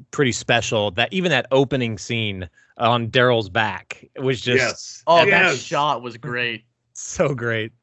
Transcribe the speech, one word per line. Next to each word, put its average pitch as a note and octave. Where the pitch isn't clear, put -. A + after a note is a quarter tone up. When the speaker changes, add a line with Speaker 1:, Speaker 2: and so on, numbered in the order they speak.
Speaker 1:
pretty C3
special. A2
That A2+
even F3+
that C3
opening B2+
scene G2+
on A#2
Daryl's B2
back F#2+
was C3
just B2
Speaker 2:
Yes. -
Speaker 3:
Oh, E3
that D#3+
Speaker 2:
Yes. F#3
Speaker 3:
shot C#3+
was A#2+
great. A#2+
Speaker 1:
<laughs> -
so -
great. A#2